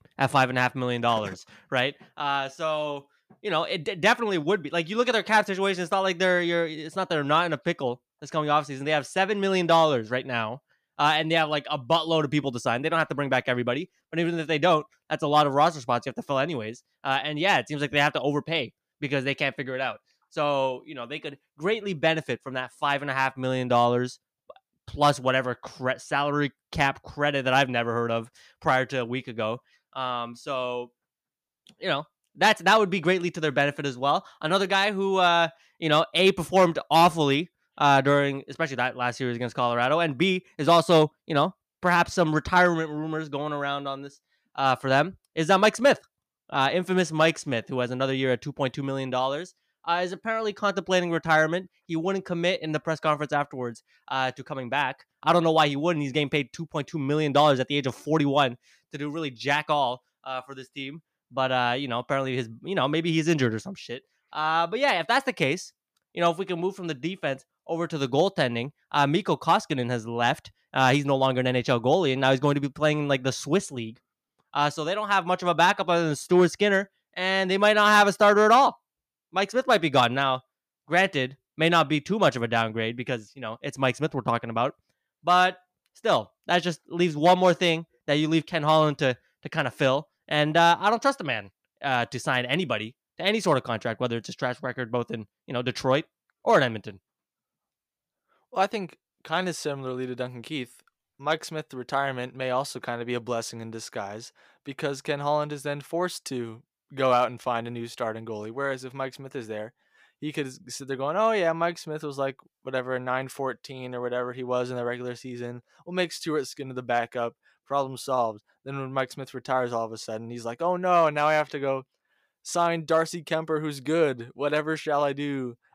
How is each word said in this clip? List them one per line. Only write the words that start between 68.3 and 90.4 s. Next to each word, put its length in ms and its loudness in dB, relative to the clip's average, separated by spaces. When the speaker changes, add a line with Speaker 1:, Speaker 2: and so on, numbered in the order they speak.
Speaker 1:
uh, 160 2
Mikko 300 0
Koskinen 540 0
has 160 -4
left. 460 -2
Uh, 200 4
he's 120 2
no 120 2
longer 240 2
an 60 0
N 100 0
H 120 -2
L 120 2
goalie, 320 2
and 80 -2
now 100 4
he's 100 4
going 160 2
to 40 -4
be 80 -2
playing 300 0
in, 100 -2
like, 140 0
the 100 -2
Swiss 380 -2
League. 300 -8
Uh, 180 2
so 140 -6
they 100 -2
don't 140 -4
have 180 2
much 160 0
of 60 0
a 60 4
backup 340 2
other 180 2
than 100 -2
Stuart 340 4
Skinner, 400 0
and 360 0
they 80 2
might 160 4
not 140 6
have 200 8
a 40 4
starter 320 6
at 60 6
all. 300 6
Mike 180 -2
Smith 160 -2
might 140 4
be 100 0
gone. 240 4
Now, 280 0
granted, 500 0
may 120 2
not 200 4
be 120 0
too 180 -2
much 180 2
of 60 -4
a 60 0
downgrade 480 -2
because, 380 -8
you 60 -20
know, 220 -10
it's 160 -8
Mike 180 2
Smith 180 -4
we're 60 -4
talking 300 -2
about. 240 -2
But 360 4
still, 380 0
that 160 2
just 260 -4
leaves 280 0
one 220 6
more 160 6
thing 320 0
that 80 2
you 140 2
leave 180 2
Ken 160 -4
Holland 360 4
to, 180 0
to 60 -12
kinda 220 -2
fill. 380 0
And, 280 0